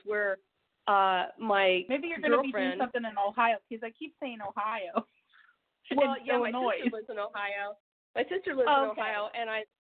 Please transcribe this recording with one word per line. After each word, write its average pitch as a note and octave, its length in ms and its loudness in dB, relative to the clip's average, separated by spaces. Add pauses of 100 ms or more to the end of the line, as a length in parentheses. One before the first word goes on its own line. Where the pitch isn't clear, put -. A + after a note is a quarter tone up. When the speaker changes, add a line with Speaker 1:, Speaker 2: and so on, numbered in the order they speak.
Speaker 1:
where, G3+ 340 -2 (480)
uh, F#3+ 400 4 (120)
my G3 500 4
Speaker 2:
Maybe C#4 200 -2
you're E4+ 120 -6
gonna A#3+ 220 4
be C4+ 100 -2
doing - 0 -
Speaker 1:
girlfriend F#3+ 280 -2
Speaker 2:
something A#3+ 240 -2
in G#3+ 140 -8
Ohio, G#3 400 2 (100)
'cause A3+ 140 -10
I A3+ 80 -8
keep D4+ 300 -14
saying B3 200 -8
Ohio. G3+ 720 -4
<laughs> - 60 -20 (800)
Speaker 1:
Well, C4+ 200 4
Speaker 2:
It's A#3+ 120 -10
Speaker 1:
yeah, C4+ 80 0
Speaker 2:
Illinois. A#3+ 180 2
Speaker 1:
my A#3+ 260 0
sister A#3 180 -4
lives A3 140 -10
in A3 80 -10
Ohio. G3+ 580 -6 (400)
My - 80 2
sister F4+ 320 -4
lives C4 140 2
Speaker 2:
Oh, C#4 140 6
Speaker 1:
in G#3+ 60 -2
Speaker 2:
okay. G#3+ 120 -6
Speaker 1:
Ohio, G#3+ 320 -4
and A#3 160 -6
I, A3 140 -4 (180)